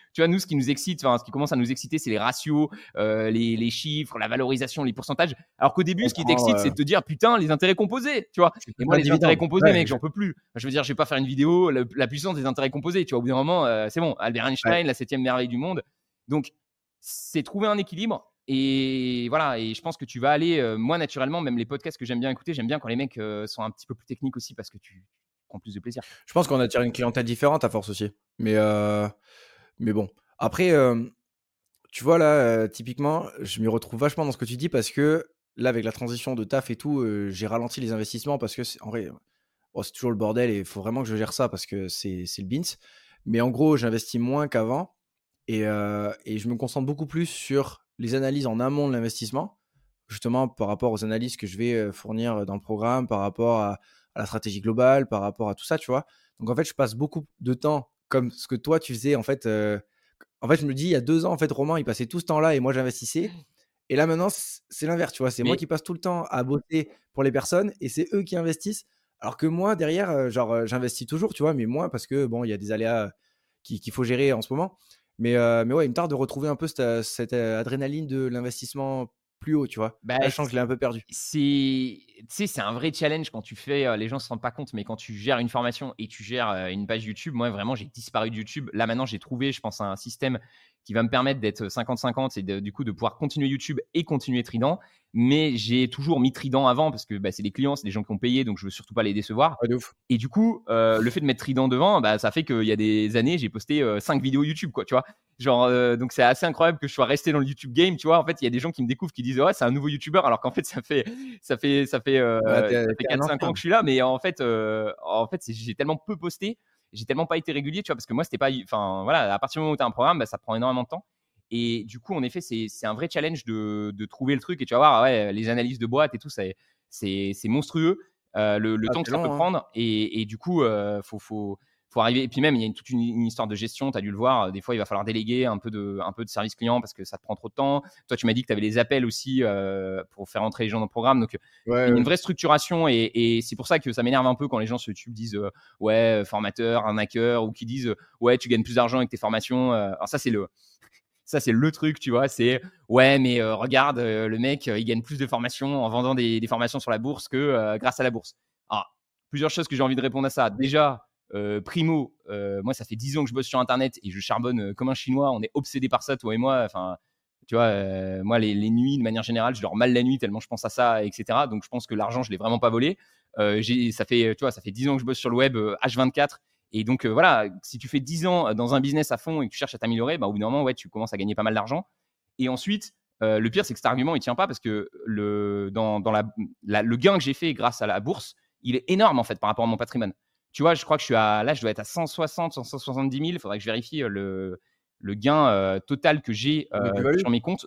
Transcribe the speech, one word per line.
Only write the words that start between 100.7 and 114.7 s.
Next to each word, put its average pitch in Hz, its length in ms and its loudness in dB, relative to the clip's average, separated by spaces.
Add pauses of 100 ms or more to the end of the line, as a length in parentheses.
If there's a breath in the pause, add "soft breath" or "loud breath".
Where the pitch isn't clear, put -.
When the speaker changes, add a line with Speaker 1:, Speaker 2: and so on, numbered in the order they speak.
Speaker 1:
euh, 113 280 6
le 113 120 2
fait 156 100 -2
de 147 60 0
mettre 127 140 0
Trident 131 280 0
devant, 156 320 4
bah, 107 180 4
ça 110 120 0
fait 160 120 0
qu'il 120 200 0
y 107 100 2
a 104 40 4
des 107 400 2
années, 131 200 4
j'ai 123 140 -2
posté, 147 320 0
euh, 107 180 2
cinq 139 220 0
vidéos 135 220 2
YouTube, 156 260 -4
quoi, 110 160 -4
tu - 80 0
vois. 127 100 4 (340 loud breath)
Genre, 123 260 4
euh, 123 320 4
donc 123 160 -4
c'est - 100 2
assez 131 240 6
incroyable 165 320 2
que 143 100 -6
je - 60 -10
sois 135 100 4
resté 143 280 2
dans 147 60 2
le 139 80 2
YouTube 131 280 -8
game, 170 240 4
tu - 80 -10
vois. 165 120 8
En 156 60 4
fait, 160 160 -4
il 135 40 0
y 120 40 2
a - 20 2
des 123 100 0
gens 143 100 -2
qui 131 120 -4
me 120 60 0
découvrent, 143 240 -4
qui 127 100 -8
disent, « 123 200 -2
Ouais, 180 100 6
c'est 139 140 0
un 120 40 4
nouveau 139 180 0
YouTuber », 151 360 0
alors 120 160 4
qu'en 131 120 -2
fait, 156 120 -2
ça - 160 -10
fait, 135 240 0 (380 loud breath)
ça 127 160 -2
fait, 143 260 2
ça 131 160 -2
fait, 135 160 2
euh, 117 260 4
Speaker 2:
Bah, 110 200 4
t'es, - 120 2
Speaker 1:
ça 117 140 2
fait 110 60 0
Speaker 2:
t'es - 180 -2
un 143 40 4
Speaker 1:
quatre, 143 80 0
cinq 156 100 0
Speaker 2:
ancien. 165 140 0
Speaker 1:
ans 165 40 0
que 98 60 -6
je - 20 -8
suis 170 80 -2
là. 214 140 6
Mais 135 180 4
en 127 180 4
fait, - 220 -4
euh, 110 540 0 (100)